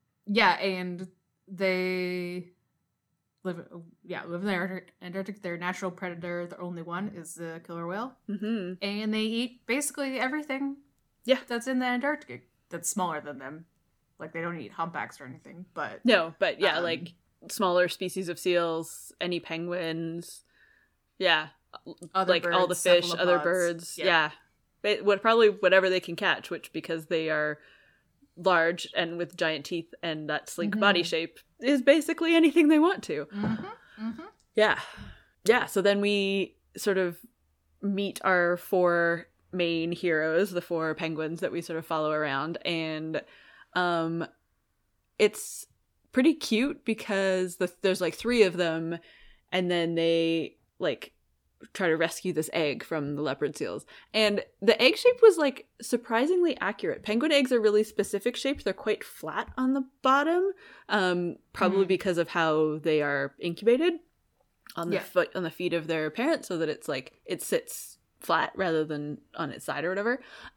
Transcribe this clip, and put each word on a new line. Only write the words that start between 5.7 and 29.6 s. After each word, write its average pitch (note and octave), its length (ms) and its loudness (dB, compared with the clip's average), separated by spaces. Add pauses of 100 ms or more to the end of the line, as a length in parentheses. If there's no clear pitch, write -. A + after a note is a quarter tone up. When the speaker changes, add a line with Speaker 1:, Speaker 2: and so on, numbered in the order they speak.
Speaker 1:
predator, F3 560 -8
the F3 120 -14
only F3 240 -10
one, F3+ 320 -8
is E3 200 -14
the E3 320 -12
killer E3+ 200 -10
whale. A3 280 -8 (140)
Speaker 2:
Mm-hmm. G3+ 540 -4
Speaker 1:
And G#3 320 -4
they G#3+ 80 -2
eat A#3 440 -4
basically C4+ 540 -4
everything C#4 560 -4 (480)
Speaker 2:
Yeah. B3+ 220 4
Speaker 1:
that's A#3 200 -6
in C4 120 0
the B3+ 80 0
Antarctic B3 640 -4 (200)
that's - 200 -8
smaller F3 320 -2
than C#3+ 180 -12
them. C#3+ 260 -14 (540)
Like, D#3 140 -14
they E3 80 -8
don't E3+ 200 -6
eat G#2+ 120 -14
humpbacks E3 480 -8
or C#3 60 -16
anything, C#3 380 -18 (100)
but A2 300 -8
Speaker 2:
No, F3 340 2
but F3 220 -2
yeah, E3 180 2
Speaker 1:
um, F3 60 -2
Speaker 2:
like, E3 300 -6 (340)
smaller F3+ 400 2
species F#3 400 -6
of E3+ 100 -8
seals, E3+ 840 -2
any F3 200 -2
penguins. E3 1040 -6 (760)
Yeah. D#3+ 300 2 (680)
Speaker 1:
Other F#3 180 2
Speaker 2:
Like, E3+ 140 2
all F3 200 2
the E3+ 80 -2
Speaker 1:
birds, - 80 -4
Speaker 2:
fish, F3 300 6
other F3 260 4
Speaker 1:
cephalopods. - 60 -2
Speaker 2:
birds. E3+ 540 -2
Speaker 1:
Yeah. D#3+ 60 -6
Speaker 2:
Yeah. D#3+ 260 4 (520)
They, G#3 180 0
what, G3+ 220 2
probably A3+ 280 6
whatever F#3+ 380 4
they F#3 120 2
can E3+ 160 -8
catch, E3+ 340 -2
which, - 220 -8
because D#3+ 340 -6
they D#3+ 240 -2
are D3+ 280 -2 (760)
large E3+ 600 2
and E3+ 220 -2
with E3+ 180 -6
giant D#3 280 -2